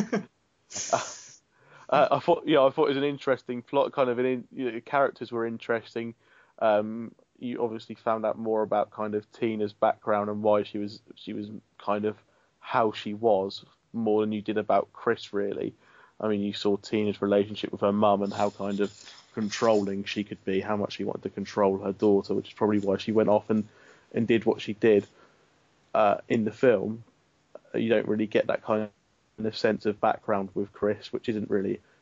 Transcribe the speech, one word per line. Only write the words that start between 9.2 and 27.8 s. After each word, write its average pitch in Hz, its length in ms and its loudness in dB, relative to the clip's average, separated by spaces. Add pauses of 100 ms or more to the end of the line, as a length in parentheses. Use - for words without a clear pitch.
Tina's 107 400 -4
background 104 580 0
and 104 120 -6
why 104 200 4
she 104 160 -10
was, 104 220 -8 (140)
she - 180 -12
was 107 160 -8 (300)
kind 104 280 -2
of 107 100 -4 (440)
how 117 320 0
she 107 220 -8
was 101 500 0 (280)
more 110 300 2
than 107 100 -2
you 107 80 -4
did 104 180 -4
about 104 340 2
Chris, - 400 -4
really. 101 420 -4 (460)
I 107 80 -2
mean, 107 120 0
you 101 140 -2
saw 101 220 0
Tina's 104 460 -2
relationship 101 480 0
with - 120 -6
her 101 100 2
mum 101 300 4
and 101 100 -4
how 104 180 -2
kind 101 300 -6
of 101 120 -2 (420)
controlling 104 720 0
she 104 200 -4
could - 200 -12
be, 95 160 0
how 104 160 -2
much 104 180 -4
she 101 100 -6
wanted - 200 -6
to 98 60 -8
control 98 480 2
her 98 140 -2
daughter, 98 420 2
which - 140 -4
is - 60 -20
probably 107 240 2
why 98 180 2
she 110 160 -6
went 107 160 4
off 104 220 2
and, 107 180 0 (440)
and 117 140 -2
did 107 200 2
what 110 140 2
she - 120 -8
did, 104 340 4 (880)
uh, 104 220 4 (120)
in 117 160 0
the 107 80 -2
film. 110 520 2 (680)
You 117 160 0